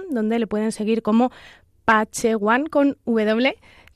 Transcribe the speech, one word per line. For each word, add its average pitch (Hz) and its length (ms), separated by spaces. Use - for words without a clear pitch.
donde 226 300
le 220 80
pueden 214 260
seguir 214 300
como 233 280
Pachewan 220 800
con 285 400
W, 226 500